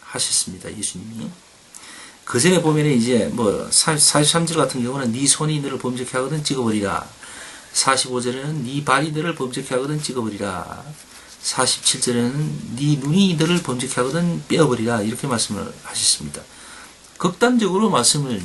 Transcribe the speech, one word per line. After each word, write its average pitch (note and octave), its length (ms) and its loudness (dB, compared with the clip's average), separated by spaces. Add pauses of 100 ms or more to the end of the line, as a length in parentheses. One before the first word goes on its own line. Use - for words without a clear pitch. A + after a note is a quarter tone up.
하셨습니다. - 760 -6
예수님이. G#2+ 520 -8 (960)
그 A#2+ 160 0
전에 F3 200 6
보면은 D3+ 300 4
이제 A#2 420 4
뭐 G#2 380 0
사-, - 260 2
사십삼 D3+ 500 4
절 D#3+ 100 -2
같은 C3+ 260 0
경우는 B2+ 300 -2
"네 C3+ 120 -2
손이 D3+ 360 0
너를 C#3 160 -4
범죄케 B2+ 400 -4
하거든 D3 260 -2
찍어버리라." G#2+ 640 0 (640)
사십오 B2+ 480 0
절에는 C3+ 460 -4
"네 C#3 180 -4
발이 C#3+ 300 2
너를 D#3+ 200 -2
범죄케 C3 420 -6
하거든 D3 280 -2
찍어버리라." G2+ 800 -6 (640)
사십칠 - 540 0
절에는 B2+ 720 0
"네 C#3+ 220 2
눈이 E3 380 4
너를 E3+ 280 2
범죄케 B2 320 -4
하거든 D#3 540 0
떼어버리라." A#2+ 540 4
이렇게 A2+ 240 -4
말씀을 G#2+ 460 -4 (100)
하셨습니다. - 580 -2 (760)
극단적으로 G#3 720 4
말씀을 B2+ 560 2